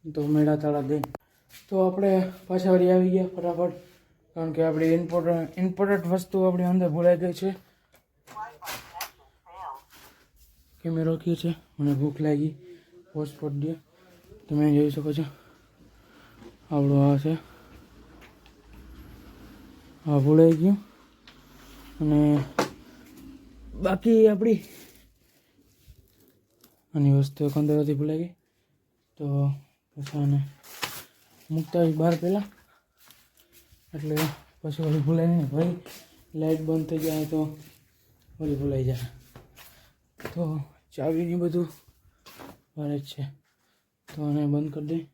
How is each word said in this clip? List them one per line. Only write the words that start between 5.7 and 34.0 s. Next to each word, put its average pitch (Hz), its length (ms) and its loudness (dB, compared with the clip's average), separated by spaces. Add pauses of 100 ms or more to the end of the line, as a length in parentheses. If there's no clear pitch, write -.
વસ્તુ 185 360 -2
આપણી 180 220 2
અંદર 180 240 2
ભૂલાઈ 175 280 4
ગઈ 175 160 -4
છે. 190 220 -4 (3250)
કેમેરો 160 340 -2
કયો 165 180 -2
છે? 170 200 -4 (260)
મને 143 140 2
ભૂખ 143 260 -2
લાગી, 151 340 0 (600)
હોટસ્પોટ 147 360 -8
દે. 151 220 -4 (760)
તમે 151 260 2
જોઈ 147 160 4
શકો 151 220 -6
છો, 151 120 -4 (1500)
આવડો 143 420 4
આ 139 40 2
છે, 156 180 -2 (2750)
આ 147 120 2
ભૂલાઈ 156 340 8
ગયું. 185 260 4 (1200)
અને 147 440 4 (1400)
બાકી 214 460 4
આપણી 208 360 2 (2250)
આની 143 180 4
વસ્તુ 139 340 0
એક 143 100 -2
અંદર 151 260 2
હતી, 147 120 0
ભૂલાઈ 151 240 -2
ગઈ. 175 160 -8 (840)
તો 139 360 0 (420)
પછી 147 240 -10
આને 143 220 2 (1120)
મૂકતા 160 280 -2
હોય 165 140 4
બહાર 165 240 2
પહેલાં, 185 260 -2 (1500)
એટલે 151 220 -6 (460)